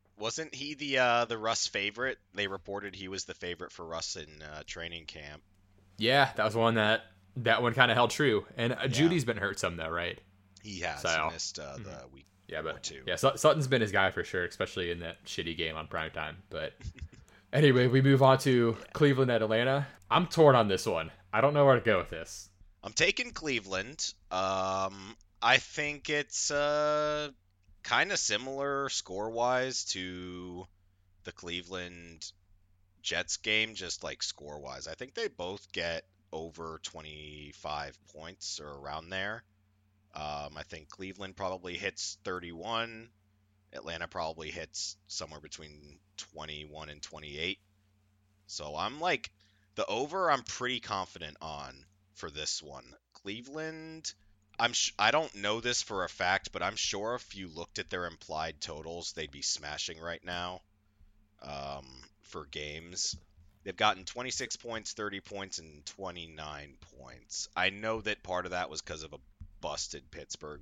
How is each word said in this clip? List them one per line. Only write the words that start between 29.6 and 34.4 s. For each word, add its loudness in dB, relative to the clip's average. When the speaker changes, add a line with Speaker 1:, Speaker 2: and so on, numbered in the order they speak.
Speaker 1:
to -6
the -10
Cleveland -8
Jets -2
game, 0
just, -8
like, -6
score-wise. -10